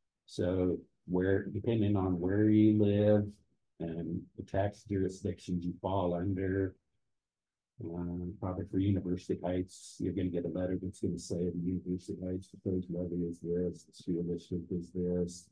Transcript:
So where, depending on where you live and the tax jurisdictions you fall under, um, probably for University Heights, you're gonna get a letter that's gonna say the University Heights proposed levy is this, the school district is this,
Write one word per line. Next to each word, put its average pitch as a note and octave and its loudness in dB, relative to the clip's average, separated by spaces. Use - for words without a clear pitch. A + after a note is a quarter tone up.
So F#2 0
where, F#2 2
depending G#2 2
on F#2+ 2
where G2+ 4
you G#2+ 8
live G#2 6
and E2 -4
the G2+ -10
tax G2+ -2
jurisdictions F#2 -2
you F2 -4
fall F#2 0
under, F#2+ -2
um, F2 -6
probably F#2 -4
for - -2
University F#2 0
Heights, F2+ -4
you're F#2 -2
gonna F2+ -2
get F2 -2
a E2+ -4
letter F2+ -2
that's F#2 -8
gonna F2 -2
say - -6
the F2 -2
University F2+ -4
Heights F#2 -6
proposed F#2 -4
levy F2 -4
is E2+ -6
this, E2+ -4
the - -20
school E2+ -4
district E2+ -6
is E2+ -6
this, F2+ -2